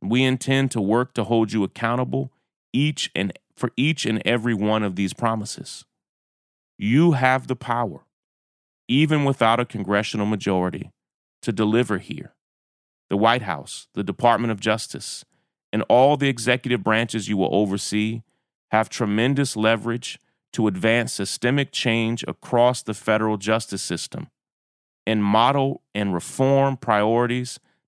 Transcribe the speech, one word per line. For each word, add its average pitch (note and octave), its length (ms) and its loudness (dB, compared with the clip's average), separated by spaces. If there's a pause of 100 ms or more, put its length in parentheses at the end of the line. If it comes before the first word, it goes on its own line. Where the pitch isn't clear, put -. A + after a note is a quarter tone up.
We A#2+ 200 2
intend C3 500 0
to A2 100 -2
work A2+ 320 0
to A2+ 100 -2
hold A2+ 280 2
you G#2+ 120 0
accountable B2 680 -4 (440)
each C#3+ 400 0
and, F#2+ 180 -2 (240)
for - 220 -4
each D3 260 0
and A2 220 0
every A#2 260 0
one G#2+ 300 0
of F#2+ 140 -2
these F#2+ 180 -2
promises. - 720 -6 (920)
You C3+ 360 4
have C3 340 2
the A#2+ 100 -2
power, A#2 460 -4 (840)
even D3 380 2
without A#2+ 360 4
a A#2+ 40 0
congressional G#2 640 -2
majority, F#2 640 -2 (480)
to - 100 -4
deliver G#2+ 480 2
here. - 360 -12 (720)
The G2+ 80 0
White A2+ 260 4
House, E2 520 -8
the G#2 100 -4
Department A#2 460 2
of G2+ 100 -4
Justice, - 640 -4 (480)
and A2 160 -2
all C3+ 300 6
the C#3 100 0
executive A#2+ 560 -2
branches A2 460 0
you G#2 80 0
will F2+ 160 0
oversee G#2 680 0 (500)
have A2 180 2
tremendous B2 680 0
leverage A2+ 600 -2 (340)
to A2 140 0
advance A2 460 0
systemic C3 580 -2
change A2+ 560 -2
across A#2+ 560 0
the A2 100 -8
federal G#2+ 440 0
justice G#2 460 -4
system - 440 -8 (800)
and A2 160 0
model C3 580 2 (140)
and G2+ 180 -2
reform C3+ 640 0
priorities A#2 840 0 (280)